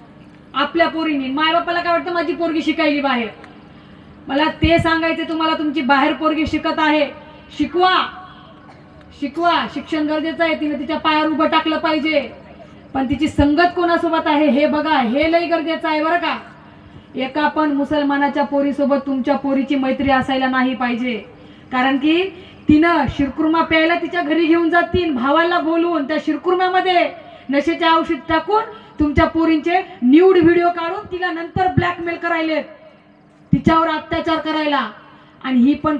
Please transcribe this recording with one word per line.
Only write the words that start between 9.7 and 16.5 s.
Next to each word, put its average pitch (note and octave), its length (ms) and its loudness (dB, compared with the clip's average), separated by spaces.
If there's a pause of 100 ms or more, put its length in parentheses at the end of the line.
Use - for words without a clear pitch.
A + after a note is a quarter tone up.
शिक्षण D4+ 340 -4
गरजेचं D#4 360 -2
आहे. D#4 180 -2
तिने D4 180 -4
तिच्या D4+ 180 -6
पायावर D#4 300 0
उभं D#4 200 0
टाकलं D#4+ 300 0
पाहिजे, D4+ 540 -2 (600)
पण C4+ 160 -2
तिची D4 180 -2
संगत D4+ 480 2
कोणासोबत E4+ 520 0
आहे D4+ 200 2
हे C#4+ 200 4
बघा, D4+ 320 0
हे C#4 320 2
लय E4+ 140 2
गरजेचं E4 440 -2
आहे D#4 140 0
बरं E4+ 140 0
का. D4+ 200 -2 (800)